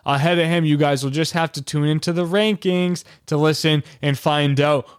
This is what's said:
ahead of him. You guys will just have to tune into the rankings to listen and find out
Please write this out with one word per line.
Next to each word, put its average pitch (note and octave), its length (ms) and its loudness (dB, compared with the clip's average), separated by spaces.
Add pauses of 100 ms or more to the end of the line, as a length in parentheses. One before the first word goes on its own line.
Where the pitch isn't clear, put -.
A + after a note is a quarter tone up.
ahead D3 340 2
of E3 80 2
him. E3+ 200 0
You D3 100 4
guys C#3+ 260 0
will C3+ 80 -4
just D3+ 220 -2
have E3 200 -2
to C#3+ 100 -10
tune D3 260 -2
into D#3 240 -2
the F3 140 -2
rankings F3+ 760 0 (200)
to D3+ 140 -2
listen D#3 440 2 (200)
and C#3+ 160 -2
find D3 420 0
out D3 260 0 (120)